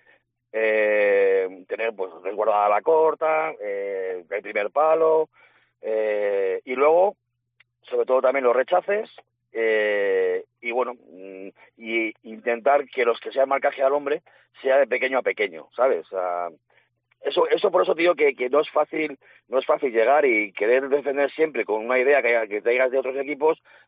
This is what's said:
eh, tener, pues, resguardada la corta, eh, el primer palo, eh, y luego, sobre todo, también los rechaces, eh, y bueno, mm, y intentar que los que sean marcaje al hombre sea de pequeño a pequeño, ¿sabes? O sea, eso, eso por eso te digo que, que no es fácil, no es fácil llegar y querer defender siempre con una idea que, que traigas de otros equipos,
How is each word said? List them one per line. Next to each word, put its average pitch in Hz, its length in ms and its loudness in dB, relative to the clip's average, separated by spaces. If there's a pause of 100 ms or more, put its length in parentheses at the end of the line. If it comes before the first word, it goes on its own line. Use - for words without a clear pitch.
(520)
eh, 101 1120 2
tener, 110 260 -6
pues, 95 200 -10 (100)
resguardada 104 460 0
la 104 140 0
corta, 160 800 0
eh, 98 680 -6
el 101 120 -6
primer 104 280 -4
palo, 160 580 2 (540)
eh, 101 840 -2
y 127 120 -6
luego, 170 400 4 (680)
sobre 120 240 -4
todo, 127 160 2
también 131 220 2
los 120 100 4
rechaces, 180 560 0 (420)
eh, 101 920 0 (160)
y 120 100 -10
bueno, 123 240 -2
mm, 95 540 -18 (300)
y 113 340 -4 (100)
intentar 117 640 -2
que 127 180 -4
los 113 140 2
que 110 140 -12
sean 135 160 0
marcaje 139 340 -2
al 135 100 2
hombre 147 300 -4 (400)
sea 131 160 2
de 139 80 4
pequeño 127 320 -2
a 117 40 -2
pequeño, 95 520 -4
¿sabes? 117 320 0
O - 40 -20
sea, 87 380 -4 (760)
eso, - 260 0
eso 170 220 0
por 180 120 2
eso - 120 -2
te 160 80 -4
digo 170 120 4
que, 147 200 2
que 123 160 -4
no 143 100 4
es 151 100 -2
fácil, 151 480 -4 (300)
no 120 100 -2
es - 80 -2
fácil 139 240 0
llegar 120 340 4
y 107 280 0
querer 127 360 2
defender 139 440 0
siempre 143 320 0
con 107 200 -2
una 127 140 0
idea 135 240 4
que, 117 260 0
que 104 120 -4
traigas 123 300 2
de 131 80 -2
otros 127 180 -4
equipos, 143 440 -2 (280)